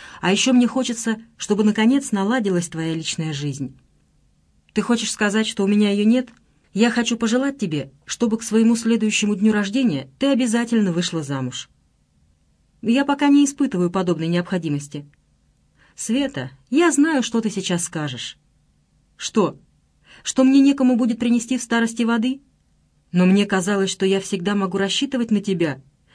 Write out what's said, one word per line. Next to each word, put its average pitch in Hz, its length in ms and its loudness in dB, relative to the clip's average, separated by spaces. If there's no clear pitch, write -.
А 180 120 0
ещё 226 200 2
мне 247 160 6
хочется, 233 540 -4
чтобы, 208 260 -2
наконец, 226 480 2
наладилась 196 560 0
твоя 160 260 -6
личная 160 400 -6
жизнь». 139 440 -8
«Ты 214 80 0
хочешь 220 300 -2
сказать, 214 360 0
что - 160 -4
у 196 40 0
меня 208 240 2
её 202 120 0
нет?» 247 260 2
«Я 226 160 2
хочу 233 280 -2
пожелать 254 420 -2
тебе, 147 320 -4
чтобы 226 360 -2
к - 20 -14
своему 226 340 2
следующему 214 600 0
дню 214 180 2
рождения 202 640 -2
ты 269 80 -2
обязательно 233 680 2
вышла 170 300 -2
замуж». 135 480 -8
«Я 269 240 2
пока 277 220 0
не 285 180 6
испытываю 180 460 -2
подобной 170 360 -2
необходимости». 165 800 -4
«Света, 226 540 -4
я 320 200 4
знаю, 285 300 2
что 226 200 -2
ты 220 100 -2
сейчас 180 320 -4
скажешь». 143 560 -8
«Что? - 420 -2
Что - 200 0
мне 269 180 6
некому 269 340 4
будет 226 240 0
принести 240 400 0
в - 20 -6
старости 226 400 -2
воды?» 233 400 0
«Но 180 160 4
мне 202 180 4
казалось, 190 460 0
что - 160 -2
я 196 120 2
всегда 196 360 -4
могу 190 240 -2
рассчитывать 240 500 -2
на 202 120 2
тебя». 170 380 -2